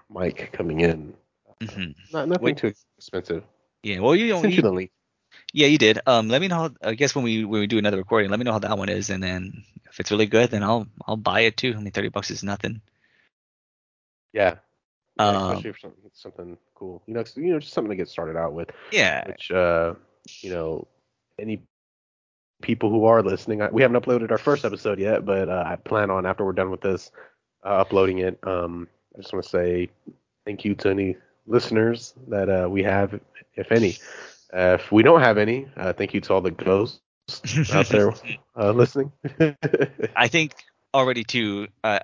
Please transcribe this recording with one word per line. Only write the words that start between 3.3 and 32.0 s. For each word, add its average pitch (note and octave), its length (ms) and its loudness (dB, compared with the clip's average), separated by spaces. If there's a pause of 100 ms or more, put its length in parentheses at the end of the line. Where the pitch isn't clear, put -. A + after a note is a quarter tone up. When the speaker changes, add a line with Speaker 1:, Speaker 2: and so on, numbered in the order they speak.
Speaker 2:
Yeah, G2 180 -6
well, B2+ 140 4
you A3+ 140 2
don't F#3 140 0
Speaker 1:
Sent G3+ 100 2
you F3+ 100 2
Speaker 2:
need - 20 0
Speaker 1:
the G2 80 2
link. F#2 180 -4 (640)
Speaker 2:
Yeah, D3 140 4
you D3+ 120 6
did. A2 280 6
Um, A2+ 220 4
let B2+ 120 2
me F#3+ 80 -4
know F3+ 80 -2
how, D#3+ 140 -2 (120)
I A2 120 -4
guess C3+ 200 0
when C3 100 -2
we, A2 200 -2
when G#2+ 160 -2
we G#2 60 0
do A2 120 2
another G#2 180 2
recording, G2 340 0
let G#2+ 80 -2
me B2 60 -4
know A#2 80 -2
how G#2+ 80 0
that G#2 180 -4
one F#2+ 100 -6
is, G2 220 -4
and F#2+ 120 -4
then F#2 420 -8 (240)
if - 100 -20
it's - 120 -6
really G#2+ 160 2
good, A2 240 4
then G#2 120 -2
I'll, A2+ 240 -2 (200)
I'll A2 100 -4
buy G2+ 240 0
it A2+ 160 2
too. B2+ 200 -4
I G#2+ 40 -10
mean, G2+ 120 -10
thirty G2+ 160 -4
bucks G2+ 220 -6
is G#2+ 140 -10
nothing. G2+ 360 -8 (1500)
Speaker 1:
Yeah. F#2+ 240 2 (640)
Yeah, G#2+ 60 4
Speaker 2:
Um, G2 280 2
Speaker 1:
especially G2 200 -8
for - 60 -18
something, G2+ 340 -20
something F2 460 -18 (160)
cool. F#2 320 -16
You A2+ 80 -12
know, A#2 60 -4
it's, A2+ 160 -10
you E3+ 160 -2
know, D#3 60 0
just D3 140 -10
something A#2 180 -2
to G2 60 -4
get F2+ 120 -6
started E2 280 -8
out E2 160 -4
with. E2 160 -10 (220)
Speaker 2:
Yeah. F#2 360 2
Speaker 1:
Which, - 240 -14
uh, E2+ 440 2 (480)
you F#2+ 80 -12
know, D#2+ 360 -6 (520)
any G#2+ 240 -8 (1000)
people A#2 300 -2
who A2 160 4
are A2+ 160 8
listening, G#2 400 -2
I, G#2 80 -2
we G#2+ 100 0
haven't A#2+ 240 4
uploaded A#2+ 260 0
our A2 60 2
first C#3 300 0
episode G#2 320 -4
yet, G2 260 0
but, F#2+ 240 0
uh, F2+ 180 -2
I F2 100 -6
plan G#2 340 -2
on, F#2 160 -2
after F#2+ 180 -2
we're F#2+ 80 -2
done F#2+ 180 -2
with F#2 120 -8
this, F#2+ 280 -4 (540)
uh, F#2+ 40 -6
uploading F#2+ 500 2
it. F#2 280 -4
Um, F2 420 -6 (260)
I G2 80 -20
just - 100 -14
wanna F#2 100 -4
say F2+ 460 -2 (560)
thank G#2 220 -10
you G2+ 100 0
to - 140 0
any G2 260 -2 (300)
listeners A2+ 680 0 (160)